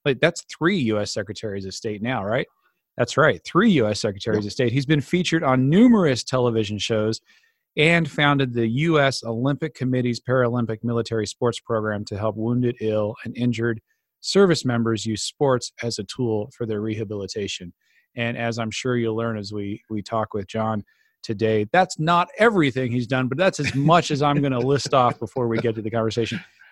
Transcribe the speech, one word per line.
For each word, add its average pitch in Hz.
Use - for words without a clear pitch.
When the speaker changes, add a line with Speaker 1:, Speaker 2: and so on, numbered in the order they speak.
Speaker 1:
like, 135
that's 165
three 185
U 110
S 104
Secretaries 101
of 95
State 107
now, 120
right? 110
That's -
right, 131
three 214
U 127
S 107
Secretaries 107
Speaker 2:
Yep. -
Speaker 1:
of 104
State. 120
He's 135
been 147
featured 170
on 131
numerous 185
television 113
shows 110
and 165
founded 139
the 117
U 151
S 135
Olympic 135
Committee's 123
Paralympic 120
Military 113
Sports 120
Program 107
to 101
help 107
wounded, 120
ill, 107
and 113
injured 117
service 190
members 113
use 110
sports 131
as 117
a 101
tool 113
for 123
their 107
rehabilitation. 101
And 120
as 117
I'm 110
sure 127
you'll 113
learn 113
as 101
we, 104
we 107
talk 110
with 101
John 110
today, 110
that's 185
not 175
everything 139
he's 120
done, 131
but 131
that's 185
as 127
much 156
as 143
I'm 147
gonna 139
list 135
off 123
before 120
we 113
get 113
to 110
the 104
conversation. 113